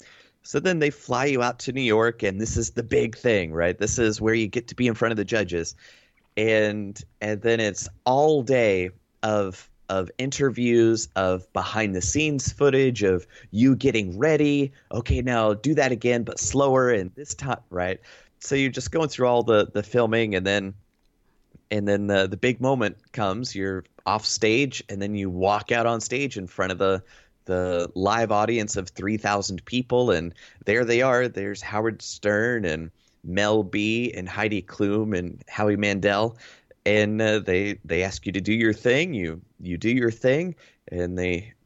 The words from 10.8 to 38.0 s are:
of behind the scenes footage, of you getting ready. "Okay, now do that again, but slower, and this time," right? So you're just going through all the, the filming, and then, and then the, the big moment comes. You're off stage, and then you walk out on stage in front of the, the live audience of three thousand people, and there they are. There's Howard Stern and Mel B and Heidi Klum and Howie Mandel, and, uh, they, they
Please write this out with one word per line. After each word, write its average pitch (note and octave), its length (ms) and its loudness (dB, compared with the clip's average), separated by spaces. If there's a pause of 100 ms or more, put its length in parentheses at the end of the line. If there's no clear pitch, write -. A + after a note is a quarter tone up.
of F#2 360 0
behind G2+ 420 -2
the F2+ 80 -4
scenes D3 500 -2
footage, C3 500 2
of F#2 240 2 (240)
you B2+ 260 6
getting A2 420 0
ready. C#3+ 540 2 (200)
"Okay, B2 280 -2
now A2+ 340 2
do C#3 200 -2
that C3+ 180 2
again, A#2+ 320 0
but - 140 -10
slower, C3 520 2
and F#2+ 240 0
this C#3+ 200 -12
time," C3 260 -6 (100)
right? F2+ 300 -4 (380)
So - 160 -6
you're C3+ 160 2
just C3 220 -8
going D#3+ 160 0
through B2+ 180 0
all A#2+ 160 4
the, A2 320 4
the G#2 80 0
filming, A2+ 540 2
and F#2 100 -2
then, G2 280 0 (960)
and G#2 160 -2
then G2+ 180 2
the, G2 220 4
the G2+ 80 -8
big B2 240 0
moment B2+ 360 0 (140)
comes. A2 460 -4
You're F#2+ 280 -4 (220)
off G#2+ 180 0
stage, B2 640 0
and G2 140 -8
then G#2 140 -4
you G2 120 -2
walk G2 440 0
out A#2 140 2
on A#2 140 0
stage B2+ 380 -6
in F#2 80 -8
front F#2 240 -4
of F2+ 80 -4
the, F#2+ 240 0 (440)
the F2+ 500 -2
live G#2 340 0
audience G#2+ 460 0
of F#2 140 -6
three G2+ 260 -4
thousand G2+ 480 -2
people, B2 480 0
and E2+ 220 -2 (320)
there A#2 180 2
they A#2+ 180 2
are. B2+ 240 2
There's G2 360 -6
Howard A2 380 -4
Stern G#2+ 640 0
and E2 280 -4 (320)
Mel G#2 400 2
B A2 480 -2
and F#2 160 -10
Heidi G#2 340 -2
Klum G#2 560 -2
and F2+ 300 -8
Howie G#2 280 0
Mandel, G2+ 640 0 (480)
and, G#2 340 2
uh, G#2+ 200 2
they, G2 440 -2
they E2+ 200 -2